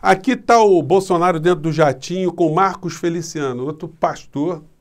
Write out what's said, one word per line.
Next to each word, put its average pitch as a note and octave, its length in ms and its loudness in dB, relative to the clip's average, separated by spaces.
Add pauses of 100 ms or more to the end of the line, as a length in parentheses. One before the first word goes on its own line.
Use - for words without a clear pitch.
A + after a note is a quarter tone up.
Aqui F#3+ 340 2
tá A#3 280 4
o F#3+ 200 4
Bolsonaro F3+ 560 0
dentro F3 220 0
do D#3+ 120 -2
jatinho E3 600 0
com E3+ 220 0
Marcos F#3 400 -2
Feliciano, D3+ 720 -6
outro D#3 200 -10
pastor D#3+ 760 -6 (180)